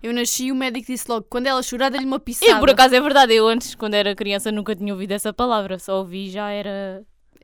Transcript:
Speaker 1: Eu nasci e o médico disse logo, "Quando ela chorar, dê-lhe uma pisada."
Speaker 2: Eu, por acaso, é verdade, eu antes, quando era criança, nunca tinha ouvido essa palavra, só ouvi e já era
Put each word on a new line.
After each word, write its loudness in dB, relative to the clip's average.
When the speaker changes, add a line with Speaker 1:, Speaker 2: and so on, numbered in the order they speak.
Speaker 1:
Eu -6
nasci -2
e -2
o -2
médico -4
disse -8
logo, -4
"Quando -4
ela 0
chorar, -2
dê-lhe -4
uma -4
pisada." 4
Speaker 2:
Eu, 4
por 6
acaso, 8
é 6
verdade, 6
eu 6
antes, -4
quando -4
era 0
criança, -4
nunca -4
tinha -6
ouvido -8
essa -4
palavra, -2
só -6
ouvi -8
e -12
já -8
era -10